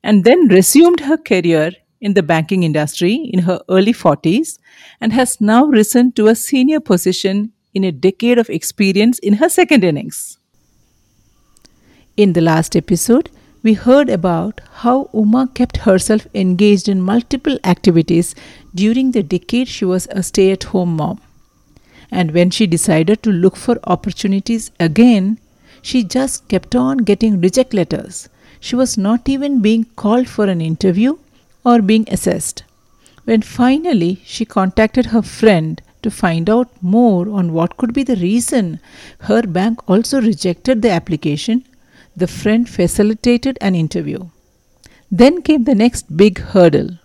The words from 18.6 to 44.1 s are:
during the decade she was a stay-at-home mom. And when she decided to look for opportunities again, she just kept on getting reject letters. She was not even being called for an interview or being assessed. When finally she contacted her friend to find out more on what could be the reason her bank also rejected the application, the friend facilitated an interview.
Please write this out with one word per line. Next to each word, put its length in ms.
during 360
the 120
decade 460
she 160
was 260
a 120
stay-at-home 760
mom. 240
And 200
when 180
she 180
decided 580
to 60
look 260
for 280
opportunities 840
again, 580
she 220
just 460
kept 260
on 240
getting 420
reject 320
letters. 560
She 160
was 240
not 300
even 340
being 220
called 340
for 180
an 140
interview 580
or 160
being 280
assessed. 560
When 180
finally 840
she 200
contacted 640
her 160
friend 580
to 80
find 400
out 180
more 480
on 220
what 240
could 180
be 80
the 140
reason 640
her 220
bank 460
also 320
rejected 600
the 80
application, 760
the 100
friend 420
facilitated 920
an 160
interview. 520